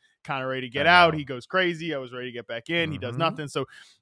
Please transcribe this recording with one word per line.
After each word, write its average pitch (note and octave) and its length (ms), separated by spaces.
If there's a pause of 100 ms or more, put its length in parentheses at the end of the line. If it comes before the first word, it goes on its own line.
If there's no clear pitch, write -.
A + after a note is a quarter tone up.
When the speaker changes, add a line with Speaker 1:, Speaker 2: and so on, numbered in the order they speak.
(240)
Speaker 1:
kinda C3 240
ready C3 140
to B2+ 80
get C#3+ 180
Speaker 2:
I E3+ 40
Speaker 1:
out, F3 220
Speaker 2:
know. D#3 60
Speaker 1:
he C#3+ 60
goes B2+ 200
crazy. E3+ 480
I C#3+ 40
was B2+ 160
ready B2+ 140
to B2 40
get A#2 160
back A#2 220
in. E3 240
He C#3 40
does B2+ 140
Speaker 2:
Mm-hmm. B2 80
Speaker 1:
nothing. D#3+ 300
So, C#3 160 (360)